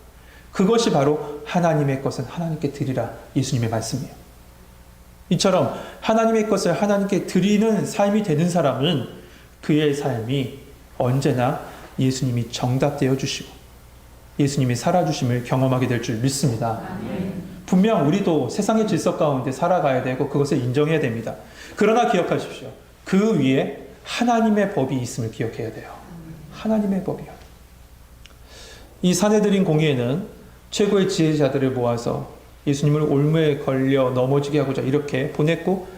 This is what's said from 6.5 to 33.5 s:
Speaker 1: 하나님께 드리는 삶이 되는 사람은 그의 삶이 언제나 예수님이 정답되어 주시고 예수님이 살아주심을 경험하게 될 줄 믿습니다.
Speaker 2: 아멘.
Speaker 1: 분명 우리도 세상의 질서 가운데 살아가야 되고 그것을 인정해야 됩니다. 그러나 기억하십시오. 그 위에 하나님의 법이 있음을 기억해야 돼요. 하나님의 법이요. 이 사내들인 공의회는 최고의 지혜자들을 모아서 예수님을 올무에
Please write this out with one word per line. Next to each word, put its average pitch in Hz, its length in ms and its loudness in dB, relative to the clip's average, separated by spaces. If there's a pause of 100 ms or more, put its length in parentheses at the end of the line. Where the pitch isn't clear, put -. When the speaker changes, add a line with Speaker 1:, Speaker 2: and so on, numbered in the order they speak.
Speaker 1:
하나님께 196 460 0
드리는 202 580 2
삶이 202 380 2
되는 165 260 2
사람은 143 600 0 (520)
그의 151 340 2
삶이 127 640 -4 (380)
언제나 131 640 2 (380)
예수님이 131 520 0
정답되어 135 680 0
주시고 - 340 -6 (880)
예수님이 135 380 2
살아주심을 147 680 0
경험하게 131 440 2
될 117 140 0
줄 117 140 -4
믿습니다. 117 720 -2
Speaker 2:
아멘. 98 540 -8 (240)
Speaker 1:
분명 185 420 4
우리도 165 400 2
세상의 220 400 0
질서 175 300 0
가운데 139 340 0
살아가야 147 500 2
되고 127 280 -2
그것을 143 280 0
인정해야 147 420 2
됩니다. 113 340 -4 (420)
그러나 226 340 4
기억하십시오. 151 600 -2 (340)
그 202 340 2
위에 135 500 0 (160)
하나님의 220 680 2
법이 135 240 -2
있음을 117 340 -4
기억해야 113 420 -6
돼요. - 260 -16 (540)
하나님의 202 520 -2
법이요. - 240 -8 (1700)
이 180 120 4
사내들인 196 500 4
공의회는 151 600 0 (440)
최고의 202 380 2
지혜자들을 139 600 2
모아서 120 640 -2 (340)
예수님을 147 360 2
올무에 151 560 2